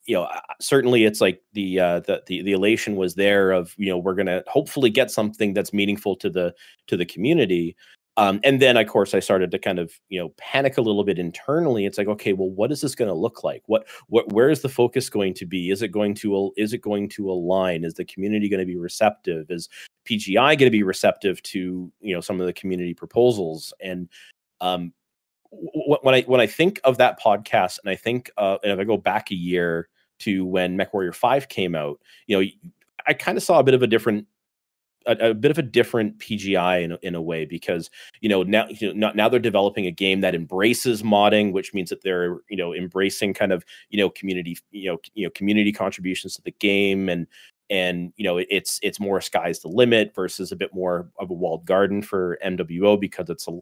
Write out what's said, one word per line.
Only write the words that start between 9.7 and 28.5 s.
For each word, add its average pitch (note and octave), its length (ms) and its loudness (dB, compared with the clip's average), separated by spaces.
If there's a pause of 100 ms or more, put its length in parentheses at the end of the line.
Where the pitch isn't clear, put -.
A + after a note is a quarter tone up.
of, E2+ 160 -6 (160)
you F#2 100 -6
know, E2 180 -8
panic C3+ 400 -2
a C3+ 40 4
little G#2 220 2
bit F#2+ 160 -2
internally. A#2 680 -2
It's G2 120 -6
like, G#2 100 -2
okay, G#2+ 260 -2
well, F#2+ 160 -2
what G2+ 220 -2
is C#3 100 -6
this C3+ 140 -4
gonna G#2 180 -2
look F2+ 300 -4
like? D2 220 -6
What, A2 220 0 (200)
what, A2 240 2
where A#2 180 6
is D3+ 120 0
the C3+ 80 -4
focus A#2+ 400 0
going G2 260 -2
to F#2+ 100 -12
be? F2+ 260 -4
Is G2 100 -2
it G#2+ 100 -4
going G#2 240 0
to G#2 200 -2
al-, G2 200 0
is G#2+ 160 -2
it A#2+ 100 -6
going G2+ 280 -4
to G2 220 -6
align? F2+ 520 0
Is E2 120 -8
the F2+ 100 -8
community G#2 420 -4
gonna F#2+ 180 -2
be F2+ 120 -6
receptive? F2 720 -4
Is F2 200 -8 (360)
P A2+ 120 -2
G G2 200 -2
I C#3+ 180 4
gonna C3+ 160 6
be G#2+ 120 2
receptive F#2+ 600 0
to, F2+ 560 -8
you G2+ 160 -6
know, E2+ 60 -6
some F#2 180 -6
of F2+ 80 -2
the F2+ 60 -4
community F2+ 400 -6
proposals? F#2 880 0
And, F2+ 280 -10 (520)
um, F2+ 320 -4 (580)
w-, - 220 -14
w-, D3 280 2
when C3 140 6
I, B2+ 60 6
when B2 200 4
I A2 60 6
think F3 380 0
of C3 120 4
that B2 240 4
podcast, G#2 600 2
and G2+ 80 -4
I F#2 40 -2
think, A#2+ 420 -4
uh, G2 260 2